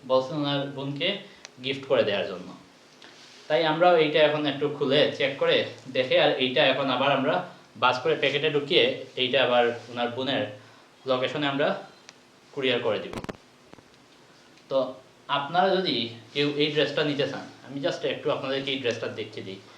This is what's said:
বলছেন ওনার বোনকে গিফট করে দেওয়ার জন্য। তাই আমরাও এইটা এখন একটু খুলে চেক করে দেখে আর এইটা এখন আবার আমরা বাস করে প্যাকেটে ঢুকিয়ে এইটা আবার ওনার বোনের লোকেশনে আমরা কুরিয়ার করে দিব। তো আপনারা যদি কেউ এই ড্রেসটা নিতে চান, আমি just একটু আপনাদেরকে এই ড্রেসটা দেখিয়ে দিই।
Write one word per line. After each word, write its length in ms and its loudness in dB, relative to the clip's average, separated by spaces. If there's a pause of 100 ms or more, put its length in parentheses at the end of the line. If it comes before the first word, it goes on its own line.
বলছেন 300 2
ওনার 300 -2
বোনকে 500 -4 (460)
গিফট 240 -6
করে 160 4
দেওয়ার 240 -2
জন্য। 260 -10 (920)
তাই 180 2
আমরাও 300 6
এইটা 240 4
এখন 260 4
একটু 240 0
খুলে 480 2
চেক 200 -2
করে 280 2 (280)
দেখে 280 2
আর 100 4
এইটা 340 2
এখন 240 2
আবার 220 2
আমরা 360 0 (280)
বাস 280 0
করে 120 2
প্যাকেটে 340 0
ঢুকিয়ে 560 2 (100)
এইটা 280 2
আবার 360 2 (100)
ওনার 200 -4
বোনের 480 -4 (480)
লোকেশনে 420 0
আমরা 360 0 (680)
কুরিয়ার 280 0
করে 200 -2
দিব। 200 -10 (1500)
তো 260 0 (320)
আপনারা 480 2
যদি 340 -2 (240)
কেউ 220 0
এই 160 2
ড্রেসটা 320 0
নিতে 260 -2
চান, 160 -10 (220)
আমি 140 -10
just 240 -2
একটু 260 -4
আপনাদেরকে 400 -4
এই 80 -4
ড্রেসটা 280 -4
দেখিয়ে 380 -10
দিই। 140 -12 (180)